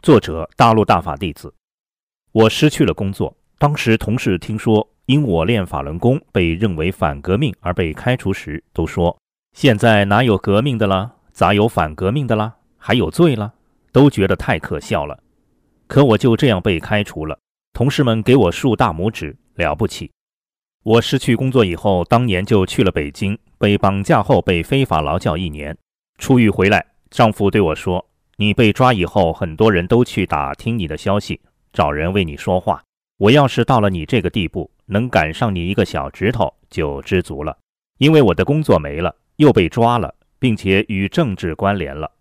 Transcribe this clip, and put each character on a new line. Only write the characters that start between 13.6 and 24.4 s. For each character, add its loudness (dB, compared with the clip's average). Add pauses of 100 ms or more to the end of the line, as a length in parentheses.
都 6
觉 0
得 2
太 -4
可 -8
笑 -4
了。 -14 (640)
可 2
我 4
就 2
这 0
样 0
被 -2
开 -4
除 -10
了， -10 (360)
同 0
事 0
们 0
给 4
我 4
竖 0
大 0
拇 -2
指， -12 (200)
了 -2
不 -4
起。 -10 (720)
我 2
失 0
去 0
工 -4
作 4
以 0
后， 0
当 2
年 0
就 2
去 -2
了 2
北 -6
京， -6 (200)
被 2
绑 0
架 2
后 2